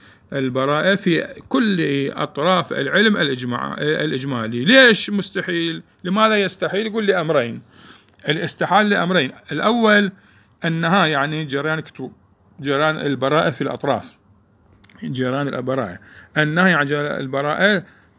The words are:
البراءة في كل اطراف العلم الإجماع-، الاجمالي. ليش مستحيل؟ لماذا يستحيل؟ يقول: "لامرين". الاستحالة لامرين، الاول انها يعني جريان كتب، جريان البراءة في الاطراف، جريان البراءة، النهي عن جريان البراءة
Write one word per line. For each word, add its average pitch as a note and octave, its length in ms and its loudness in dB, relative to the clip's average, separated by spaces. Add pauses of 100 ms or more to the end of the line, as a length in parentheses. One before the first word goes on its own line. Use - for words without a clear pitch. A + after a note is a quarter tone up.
(320)
البراءة C#3 600 0
في F3+ 320 0 (220)
كل E3 640 0
اطراف D#3+ 600 0
العلم F#3+ 440 2
الإجماع-، B2+ 600 -2
الاجمالي. C3 840 -2
ليش A#3+ 460 6
مستحيل؟ F3 720 -4 (220)
لماذا G#3 380 2
يستحيل؟ F#3 440 -2
يقول: G#3+ 200 -4
"لامرين". D#3 560 0 (640)
الاستحالة F3 600 0
لامرين، F3 440 0 (200)
الاول G#3 600 2 (520)
انها E3 420 2
يعني D#3 380 -2
جريان D3 360 -4
كتب، C3+ 320 -14 (480)
جريان C#3+ 360 0
البراءة D3 540 0
في B2+ 100 -6
الاطراف، C3+ 520 -4 (920)
جريان C3+ 460 -4
البراءة، B2+ 500 -4 (400)
النهي D#3+ 340 2
عن D3 120 2
جريان D3 360 -4
البراءة D3 640 0 (340)